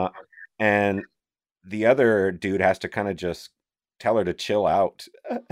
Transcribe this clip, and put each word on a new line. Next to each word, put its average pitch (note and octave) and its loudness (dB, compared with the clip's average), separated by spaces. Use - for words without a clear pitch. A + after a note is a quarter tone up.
Uh, F#2 -4
and G2+ 2
the G#2+ -2
other A2+ 4
dude F#2+ -4
has F#2+ 2
to F#2 -8
kinda G2+ -4
just E2+ -8
tell A2 0
her G2+ 0
to F2 -4
chill G#2 -2
out. F2+ 0
<laughs> A#3+ -6